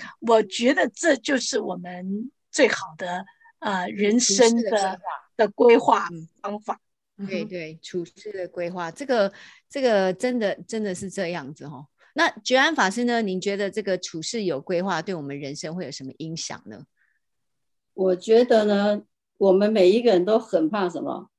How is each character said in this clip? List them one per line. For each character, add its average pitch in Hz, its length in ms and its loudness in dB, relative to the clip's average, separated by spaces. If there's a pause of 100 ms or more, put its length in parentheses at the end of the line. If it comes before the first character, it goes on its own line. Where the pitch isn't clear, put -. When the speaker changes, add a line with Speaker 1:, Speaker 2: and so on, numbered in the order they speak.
(200)
Speaker 1:
我 226 220 4
觉 233 320 2
得 339 140 0
这 - 280 0
就 262 220 -2
是 233 200 -4
我 180 180 -6
们 185 540 -8 (200)
最 269 180 4
好 - 200 -6 (100)
的， 180 260 -8 (360)
呃， 185 280 -4
人 208 320 2
生 226 420 4
的， 208 80 -2
Speaker 2:
处 220 60 2
事 196 60 2
的 - 0 -
规 - 0 -
划。 190 160 -4 (380)
Speaker 1:
的 214 120 2
规 240 300 6
划 220 300 2 (340)
方 208 180 -8
法。 202 140 -8
Speaker 2:
嗯。 - 500 -20
Speaker 1:
嗯 - 20 -8
哼。 196 40 -8
Speaker 2:
对， 180 140 -4
对， 160 380 -12
处 175 220 -8
事 - 280 -16
的 185 160 -8
规 175 200 -6
划， 175 220 -8
这 269 160 -12
个， 220 260 2 (360)
这 285 120 -8
个 202 340 2
真 247 240 -2
的， 202 160 0 (120)
真 220 160 -6
的 196 120 -4
是 190 140 -10
这 180 200 -6
样 151 260 -8
子 139 140 -16
吼。 147 180 -16 (280)
那 311 140 2 (120)
觉 - 160 0
安 302 180 4
法 202 160 2
师 233 140 -4
呢？ 240 180 0
您 185 180 -2
觉 202 160 -4
得 196 140 -4
这 214 120 -8
个 185 140 -2
处 170 240 -10
事 214 240 -6
有 147 160 -2
规 175 220 -2
划， 180 180 -2
对 185 140 -6
我 160 80 -8
们 139 160 -10
人 143 160 -10
生 156 220 -10
会 185 80 -8
有 131 60 -10
什 143 120 -14
么 131 160 -14
影 160 180 -8
响 - 300 -10
呢？ 107 180 -18 (1080)
Speaker 3:
我 185 220 0
觉 226 280 6
得 220 200 4
呢， 208 380 2 (340)
我 196 160 4
们 202 180 4
每 185 200 6
一 233 120 4
个 233 80 4
人 180 140 4
都 214 140 4
很 170 300 0
怕 202 200 0
什 - 120 -8
么？ - 380 -8